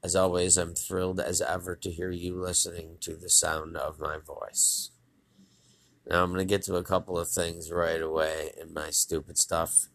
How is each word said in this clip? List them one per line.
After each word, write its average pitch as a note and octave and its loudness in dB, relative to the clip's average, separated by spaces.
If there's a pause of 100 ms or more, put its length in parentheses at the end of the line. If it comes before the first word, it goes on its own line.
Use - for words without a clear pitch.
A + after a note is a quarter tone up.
As F2+ 0
always, F#2 4
I'm E2+ 0
thrilled F#2 -2
as F2+ 0
ever F2+ -2
to F#2+ -6
hear E2+ -4
you F2+ -4
listening F2 -2
to E2 -8
the F2 -14
sound D#2+ 2
of D2+ -4
my D#2 -4
voice. - -2 (1160)
Now, F2 6
I'm F2+ 2
gonna F#2 2
get F#2+ 2
to F#2 0
a F2+ 0
couple F2+ 0
of E2+ -4
things E2+ -2
right E2 2
away D#2+ 0
in E2 -14
my D#2 -6
stupid E2 0
stuff. - 2